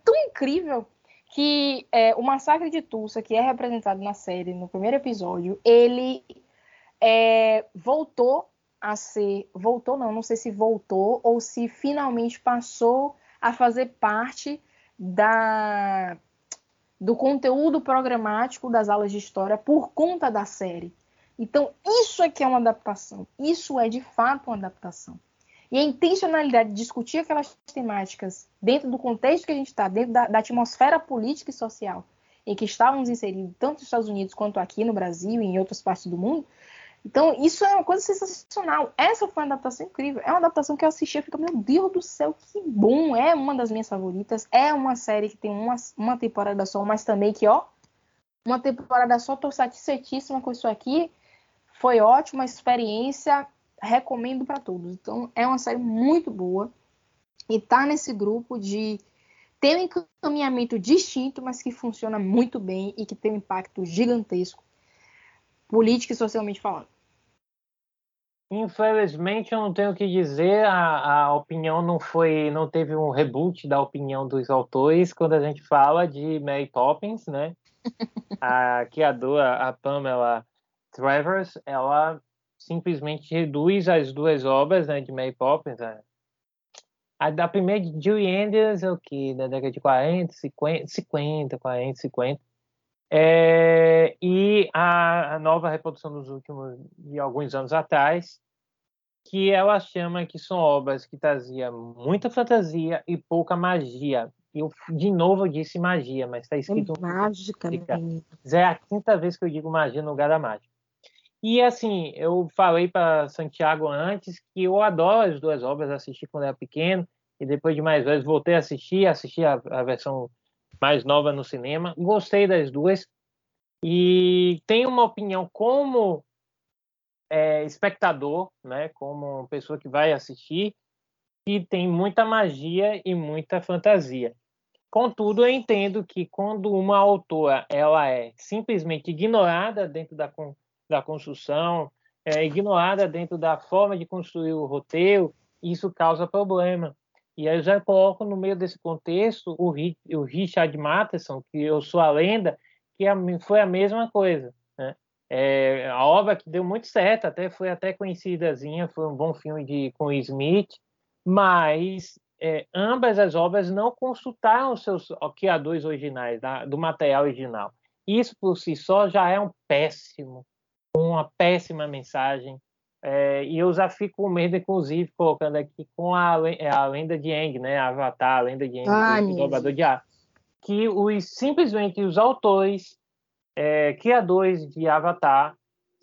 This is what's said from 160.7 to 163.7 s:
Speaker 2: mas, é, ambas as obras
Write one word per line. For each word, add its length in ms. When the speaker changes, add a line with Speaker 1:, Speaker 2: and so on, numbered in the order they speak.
Speaker 2:
mas, 920
é, 320
ambas 420
as 200
obras 340